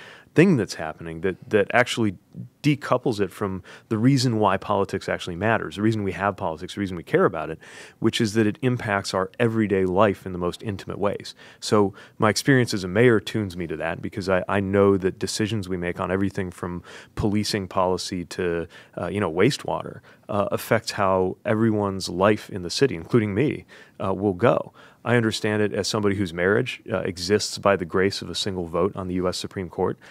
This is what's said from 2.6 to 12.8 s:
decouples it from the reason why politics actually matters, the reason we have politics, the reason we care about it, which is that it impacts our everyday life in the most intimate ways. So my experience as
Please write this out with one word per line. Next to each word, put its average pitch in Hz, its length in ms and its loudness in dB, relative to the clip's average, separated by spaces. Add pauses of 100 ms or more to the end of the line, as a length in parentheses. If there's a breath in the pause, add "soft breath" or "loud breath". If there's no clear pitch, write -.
decouples 131 560 0
it 98 140 -2
from 95 320 -6 (240 loud breath)
the 110 100 0
reason 123 400 4
why 98 180 4
politics 98 520 -2
actually 90 260 -4
matters, 90 400 0
the 101 80 -4
reason 110 220 2
we 95 80 -2
have 95 240 -2
politics, 87 380 -6
the 107 60 -4
reason 95 160 -4
we 80 60 -10
care 175 220 2
about 80 260 -2
it, 80 80 -8 (400 loud breath)
which 113 220 0
is 104 140 0
that 110 120 4
it 107 160 0
impacts 120 500 0
our 95 160 0 (120)
everyday 110 440 2
life 95 400 2
in 95 80 -8
the 90 60 -6
most 87 240 -4
intimate 95 380 -8
ways. - 340 -4 (240 loud breath)
So 104 360 2 (240 loud breath)
my 110 120 4
experience 123 420 2
as 95 120 -4